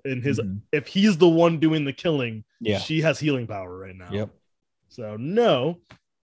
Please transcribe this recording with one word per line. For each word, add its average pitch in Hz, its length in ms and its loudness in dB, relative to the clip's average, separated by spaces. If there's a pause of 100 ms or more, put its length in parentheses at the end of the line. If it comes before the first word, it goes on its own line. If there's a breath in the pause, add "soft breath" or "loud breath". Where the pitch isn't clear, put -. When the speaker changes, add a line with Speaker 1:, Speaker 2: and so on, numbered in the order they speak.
Speaker 1:
in 131 160 -6
his, 135 180 0
Speaker 2:
Mm-hmm. 98 180 -6 (140)
Speaker 1:
if 147 160 -2
he's 196 300 2
the 175 100 8
one 165 320 4
doing 156 240 2
the 139 100 -4
killing, 123 520 -4 (160)
Speaker 2:
Yeah. 104 180 0
Speaker 1:
she 156 220 -2
has 151 180 2
healing 135 280 0
power 95 300 -10
right 95 180 -14
now. 90 160 -16
Speaker 2:
Yep. 104 180 -4 (600)
Speaker 1:
So, 107 280 -12
no. 165 640 0 (560)